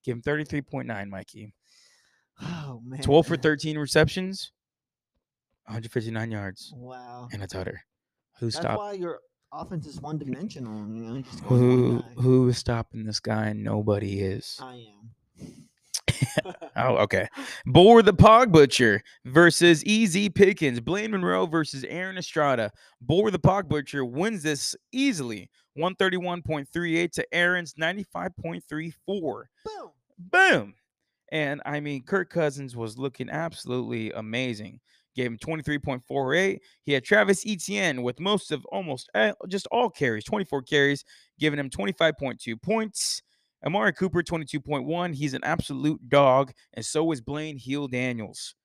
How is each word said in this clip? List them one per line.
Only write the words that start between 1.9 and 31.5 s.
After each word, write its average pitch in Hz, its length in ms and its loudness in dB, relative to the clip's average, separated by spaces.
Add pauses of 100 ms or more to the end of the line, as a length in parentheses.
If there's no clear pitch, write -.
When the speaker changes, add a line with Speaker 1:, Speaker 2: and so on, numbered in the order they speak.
Speaker 2:
Oh, 147 420 -10
man. 131 160 -12
Speaker 1:
Twelve 151 260 6
for 170 100 -2
thirteen 151 420 -2
receptions, 160 720 0 (1160)
a 110 40 -12
hundred 113 200 -10
fifty-nine 113 380 -4
yards, 101 460 -8
Speaker 2:
Wow. 123 560 -16
Speaker 1:
and 101 100 -10
a 95 40 -10
tutter. 92 340 -8 (600)
Who 120 60 -4
Speaker 2:
That's 113 100 -4
Speaker 1:
stopped? 175 220 -2
Speaker 2:
why 208 140 -6
your 175 280 -8 (320)
offense 156 340 -10
is 151 140 -14
one-dimensional, 143 720 -8 (220)
you 113 100 -12
know, 113 100 -10
you 135 80 -8
just - 220 -16
go - 100 -8
one 123 60 6
Speaker 1:
Who, 123 420 4
Speaker 2:
guy. - 60 -14 (140)
Speaker 1:
who 127 260 6
is 123 100 0
stopping 113 460 -4
this 107 160 -6
guy? 110 320 -2
Nobody 104 680 -2
is. 98 400 -6
Speaker 2:
I 123 260 -18 (540)
am. - 60 -16
<laughs> - 80 -20 (1200)
Speaker 1:
Oh, 120 200 2
okay. 101 320 0 (380)
Boar 196 360 10
the 202 100 6
Pog 220 380 8
Butcher 131 520 6 (220)
versus 165 600 6
E 220 220 2
Z 196 240 0
Pickens. 160 500 4
Blaine 196 320 -6
Monroe 185 340 0
versus 151 380 -4
Aaron 185 340 -10
Estrada. 135 520 0 (300)
Boar 175 300 2
the 202 80 -2
Pog 185 300 2
Butcher 143 360 -4
wins 165 380 -4
this 147 320 -4 (180)
easily, 147 560 -4 (260)
one 175 200 -2
thirty-one 180 480 -2
point 147 260 -6
three 165 300 -2
eight 170 160 -2
to - 200 -6
Aaron's 175 420 0
ninety-five 175 600 -6
point 170 320 -10
three 156 240 -8 (140)
four. 156 420 -6 (160)
Speaker 2:
Boom. 370 260 -12 (280)
Speaker 1:
Boom. 190 560 2 (580)
And, 147 340 -4